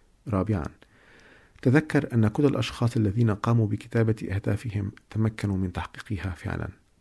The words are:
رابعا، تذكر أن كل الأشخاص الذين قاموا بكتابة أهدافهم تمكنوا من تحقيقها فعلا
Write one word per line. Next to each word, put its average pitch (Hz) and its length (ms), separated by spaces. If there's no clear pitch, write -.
رابعا، 95 380
تذكر 143 520
أن 110 140
كل 143 180
الأشخاص 120 500
الذين 110 340
قاموا 110 360
بكتابة 110 640
أهدافهم 101 600
تمكنوا 107 460
من 92 160
تحقيقها 90 580
فعلا - 380